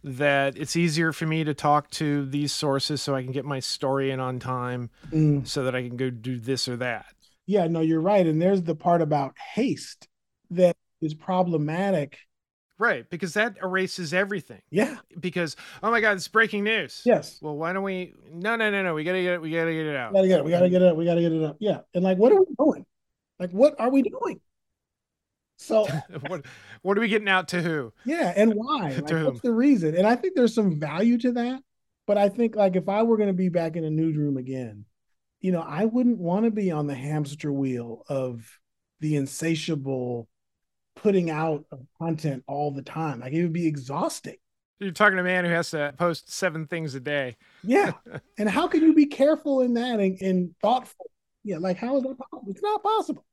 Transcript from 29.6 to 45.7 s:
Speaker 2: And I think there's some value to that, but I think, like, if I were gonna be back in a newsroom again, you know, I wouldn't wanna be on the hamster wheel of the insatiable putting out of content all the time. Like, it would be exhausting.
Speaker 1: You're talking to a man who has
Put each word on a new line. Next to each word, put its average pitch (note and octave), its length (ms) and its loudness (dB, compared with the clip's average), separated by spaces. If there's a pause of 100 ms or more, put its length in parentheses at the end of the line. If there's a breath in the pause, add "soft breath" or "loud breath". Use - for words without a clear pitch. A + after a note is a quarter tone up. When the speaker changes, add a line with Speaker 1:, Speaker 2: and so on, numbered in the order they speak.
Speaker 2:
And F#3+ 120 4
I A#3+ 80 4
think F#4 200 -4
there's A#3+ 200 4
some F#3 240 2
value F3+ 400 2
to B3 140 0
that, B3 280 -4 (460)
but G#3 100 2
I G3+ 120 4
think, A3+ 260 0
like, G3 200 4
if F3+ 140 0
I G#3 140 2
were A#3 140 4
gonna G#3 160 2
be F#3 160 0
back E3 260 -2
in E3 80 -4
a D#3 60 -4
newsroom D#3 480 0
again, B2+ 480 -8 (560)
you F#3 100 0
know, F3 100 0
I E3 240 -2
wouldn't A#3 340 2
wanna F#3+ 320 0
be G3+ 200 0
on D3+ 160 -2
the C#3+ 80 -4
hamster D3 560 -4
wheel B2 580 -4
of B2+ 380 -6 (520)
the D3+ 180 -2
insatiable C3+ 1120 -4 (680)
putting F#3 340 2
out D#3 420 -2
of C3 100 -16 (180)
content D#3 480 -4
all C#3+ 240 -4
the C#3 100 -8
time. D3+ 380 -8
Like, B2+ 140 -10
it E3 100 0
would E3 100 -2
be E3+ 140 -2
exhausting. D3 680 -6 (420)
Speaker 1:
You're F#3+ 120 -6
talking G3 260 4
to F#3 40 0
a F3+ 40 -2
man F3+ 200 0
who E3+ 60 2
has E3 200 0